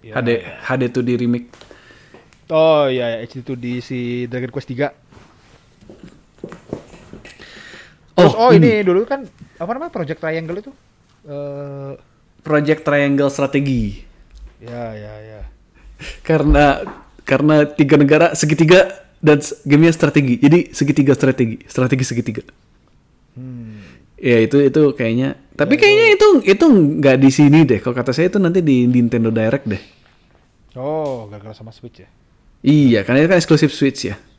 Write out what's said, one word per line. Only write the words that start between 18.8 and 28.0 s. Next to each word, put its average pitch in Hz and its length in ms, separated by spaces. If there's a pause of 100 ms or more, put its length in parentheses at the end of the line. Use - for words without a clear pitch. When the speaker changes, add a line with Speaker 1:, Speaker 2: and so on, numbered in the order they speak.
Speaker 2:
dan 151 220
s-, - 240
gamenya 156 320
strategi. 143 400
Jadi 151 400
segitiga 139 400
strategi, 127 480
strategi 127 400
segitiga. 120 400 (920)
Speaker 1:
Hmm. 120 460 (400)
Speaker 2:
Ya 120 240
itu, 123 160
itu 143 340
kayaknya. 127 460 (160)
Tapi 208 200
Speaker 1:
Ya, 294 60
Speaker 2:
kayaknya 427 300
Speaker 1:
itu. 415 180 (140)
Speaker 2:
itu, - 100
itu 311 120 (340)
nggak 135 180
di 135 140
sini 147 320
deh. 120 180
Kalau 123 140
kata 127 160